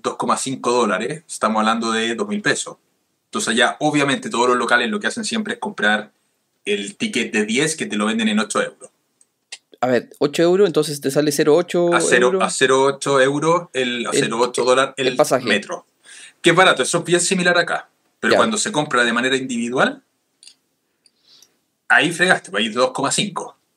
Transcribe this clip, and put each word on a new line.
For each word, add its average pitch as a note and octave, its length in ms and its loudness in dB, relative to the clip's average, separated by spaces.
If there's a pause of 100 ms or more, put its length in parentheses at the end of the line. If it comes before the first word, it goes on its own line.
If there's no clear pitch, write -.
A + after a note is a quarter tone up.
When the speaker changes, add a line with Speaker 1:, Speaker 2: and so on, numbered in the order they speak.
Speaker 1:
dos - 140 -4
coma A#2 200 -2
cinco B2+ 360 -4
dólares. A#2+ 560 -2
Estamos G#2+ 320 -2
hablando A2+ 320 0
de A2+ 240 -2
dos G#2 100 -4
mil G#2 160 -6
pesos. - 340 -4 (500)
Entonces, A2+ 280 -4
ya, A#2+ 240 2
obviamente, C#3+ 520 0
todos A#2 180 2
los B2 80 4
locales A#2+ 340 0
lo G#2 80 -2
que G#2+ 80 -4
hacen A2+ 180 -6
siempre A2 300 -4
es - 60 -14
comprar G#2+ 500 -2 (540)
el G2+ 320 -6
ticket A2 360 -4
de G#2+ 120 0
diez C3+ 320 -2
que A#2+ 100 -6
te G#2+ 100 -6
lo G#2+ 100 0
venden A2+ 220 0
en G#2 120 0
ocho G#2 200 -2
euros. - 300 -8 (920)
Speaker 2:
A B2+ 60 0
ver, B2 320 0
ocho D3 240 0
euros, F#3 240 4
entonces D3+ 340 -2
te C#3 120 -4
sale D3 180 0
cero D3 240 4
ocho F3 400 2
Speaker 1:
A E3 60 2
cero, B2 260 4
Speaker 2:
euros. F#3 160 0
Speaker 1:
a F#3 80 0
cero C3+ 320 2
ocho C#3 380 2
euros D#3 520 2
el, B2 340 -2
a G#2+ 40 -6
Speaker 2:
El, C3 140 2
Speaker 1:
cero A2+ 160 -4
ocho B2 240 0
dólar B2+ 320 2
el C3 100 -2
Speaker 2:
el B2 100 -2
pasaje. C3+ 300 2
Speaker 1:
metro. G#2 400 -4 (560)
Que E3+ 80 4
es D#3+ 60 4
barato, F3+ 260 6
eso - 160 0
es E3 60 -6
bien E3+ 160 2
similar F3 380 0
acá. - 300 -2 (300)
Pero A2 140 0
Speaker 2:
Ya. G#2 60 6
Speaker 1:
cuando A2 200 2
se - 140 -4
compra C3 320 2
de A#2 80 0
manera B2+ 240 0
individual, B2+ 640 -2 (1900)
ahí C3 240 4
fregaste, F3+ 380 0
pues, A2 140 -2
ahí A2+ 60 -4
dos B2+ 220 0
coma C3+ 180 -2
cinco. - 460 -6 (200)